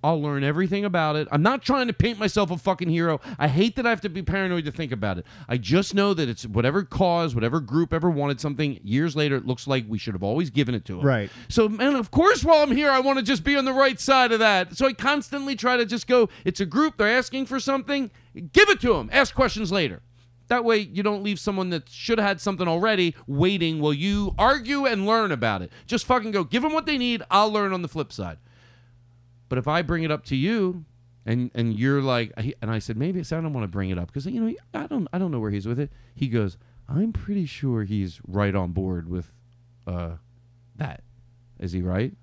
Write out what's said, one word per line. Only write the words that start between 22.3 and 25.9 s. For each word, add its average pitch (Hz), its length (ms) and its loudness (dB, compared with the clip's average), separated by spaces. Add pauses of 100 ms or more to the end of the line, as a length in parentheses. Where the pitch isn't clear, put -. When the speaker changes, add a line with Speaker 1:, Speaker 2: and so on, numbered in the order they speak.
Speaker 1:
something 185 280 -2
already 175 480 2 (100)
waiting 165 540 2
while 147 120 2
you 196 460 -2
argue 269 480 2
and 208 220 0
learn 214 240 2
about 110 320 0
it. 87 80 -12 (160)
Just - 180 -2